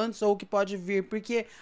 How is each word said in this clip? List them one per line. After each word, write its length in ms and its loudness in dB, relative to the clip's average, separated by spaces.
antes 180 -4
ou 140 6
o 20 -2
que 80 -8
pode 320 0
vir, 320 0
porque 380 -2